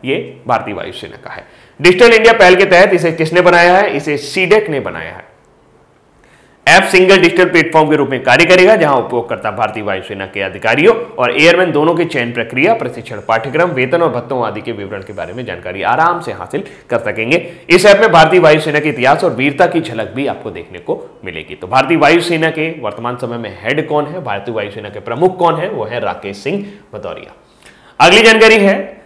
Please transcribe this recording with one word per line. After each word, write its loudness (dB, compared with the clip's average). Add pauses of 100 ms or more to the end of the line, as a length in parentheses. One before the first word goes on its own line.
ये -6
भारतीय -4
वायुसेना -12
का -18
है। -18 (380)
डिजिटल 6
इंडिया 6
पहल 6
के 4
तहत 4
इसे 0
किसने 0
बनाया 4
है? 0
इसे -4
सीडेक 0
ने -4
बनाया -10
है। -20 (1300)
ऐप 4
सिंगल 4
डिजिटल 2
प्लेटफॉर्म 2
के 2
रूप -2
में -6
कार्य 2
करेगा, 6
जहां 2
उपयोगकर्ता -6
भारतीय -4
वायुसेना -8
के -10
अधिकारियों 0
और -4
एयरमैन 4
दोनों 2
के -2
चयन -4
प्रक्रिया, -2
प्रशिक्षण -10
पाठ्यक्रम, -2
वेतन -2
और 0
भत्तों -6
आदि -8
के -8
विवरण -10
के -16
बारे -10
में -12
जानकारी -10
आराम 0
से -10
हासिल -10 (260)
कर 0
सकेंगे। -4 (180)
इस 2
ऐप 6
में 2
भारतीय 6
वायुसेना 2
के -2
इतिहास 0
और 0
वीरता 0
की -2
झलक -8
भी -4
आपको -8
देखने -16
को -10
मिलेगी। -12
तो -14
भारतीय 2
वायुसेना 2
के -6
वर्तमान -8
समय -8
में -12
हेड -4
कौन -2
है, -10
भारतीय -8
वायुसेना -8
के -14
प्रमुख -2
कौन 2
है? -6
वो -6
है -6
राकेश -8
सिंह -6 (280)
भदौरिया। -14 (640)
अगली 6
जानकारी 6
है, 0